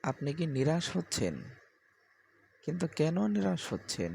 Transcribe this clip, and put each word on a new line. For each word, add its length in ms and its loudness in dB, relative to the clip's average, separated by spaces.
আপনি 320 -2
কি 120 -2
নিরাশ 460 2
হচ্ছেন? 420 0
কিন্তু 200 0
কেন 200 4
নিরাশ 400 2
হচ্ছেন? 460 -4